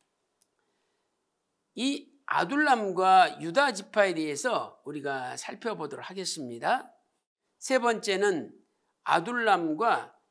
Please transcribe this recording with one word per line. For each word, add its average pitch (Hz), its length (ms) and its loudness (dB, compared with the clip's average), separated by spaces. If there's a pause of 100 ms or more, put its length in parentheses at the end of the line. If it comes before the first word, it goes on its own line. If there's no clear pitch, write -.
(1800)
이 269 360 -4 (160)
아둘람과 185 1120 4
유다 233 320 2
지파에 190 400 2
대해서 156 680 -4
우리가 139 540 -8
살펴보도록 165 720 -10
하겠습니다. 160 840 -6 (640)
세 262 220 0
번째는 202 720 0 (500)
아둘람과 175 1120 0 (160)